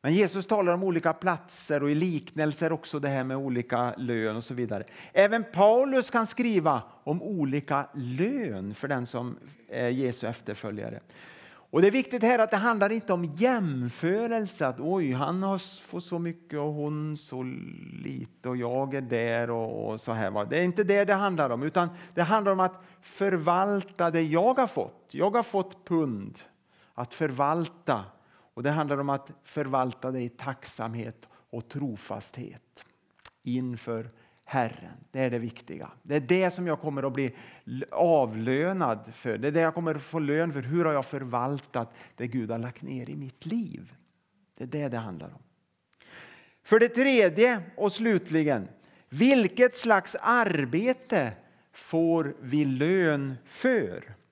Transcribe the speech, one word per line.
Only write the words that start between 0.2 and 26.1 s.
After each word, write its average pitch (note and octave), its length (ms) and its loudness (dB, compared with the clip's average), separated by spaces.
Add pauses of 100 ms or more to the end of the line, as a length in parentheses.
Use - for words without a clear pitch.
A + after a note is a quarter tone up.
talar F#3+ 280 2
om F3+ 80 -2
olika E3+ 300 2
platser D#3+ 680 -2
och C#3+ 80 2
i D3 40 4
liknelser D#3 760 0
också D#3 260 -6
det C#3+ 100 -2
här C3+ 160 0
med C3 120 -4
olika B2 600 -2
lön A2 400 -2
och A#2 80 -8
så C3 100 -10
vidare. G#2+ 300 -4 (280)
Även G#3 400 4
Paulus B3 580 4
kan A3+ 160 0
skriva E3 560 0 (220)
om E3 180 -2
olika C#3+ 720 -2
lön B2+ 800 -4
för C#3 140 -8
den B2+ 180 -2
som A#2+ 320 -8 (300)
är A#2+ 200 -2
Jesu B2 380 -2
efterföljare. G#2+ 760 -8 (720)
Och D3+ 100 4
det F#3+ 40 8
är G3+ 60 6
viktigt B3 300 0
här A#3+ 160 6
att A3 120 4
det G#3+ 60 2
handlar G#3 360 2
inte A3 200 -2
om F3 120 0
jämförelse, F#3 1400 0
att B2+ 140 -2
oj, D#3 320 0
han D3 300 -2
har G3 140 0
s-, - 220 -10
får - 220 -10
så F3 180 -6
mycket E3+ 400 -6
och D3 140 -2
hon D3+ 440 -4
så C3 260 -10 (500)
lite - 560 -10
och B2+ 80 -4
jag B2+ 380 -2
är C#3 60 -2
där A#2 500 0
och, A2+ 400 -4
och A2 100 -6
så A#2+ 120 -6
här, A2 180 -2
va. G#2 140 0
Det C#3+ 140 0
är F3 40 4
inte F3+ 220 2
det G3+ 200 4
det G3 100 4
handlar F#3 360 0
om, A#2+ 120 -2
utan E3+ 260 2 (260)
det F3 80 2
handlar G3 300 4
om F#3+ 80 2
att F#3 220 2 (180)
förvalta F#3 1120 0
det E3 120 2
jag E3+ 320 4
har C4 120 4
fått. - 440 -6
Jag E3+ 200 2
har A#3 120 2
fått G3 460 -4
pund B2+ 500 -2 (560)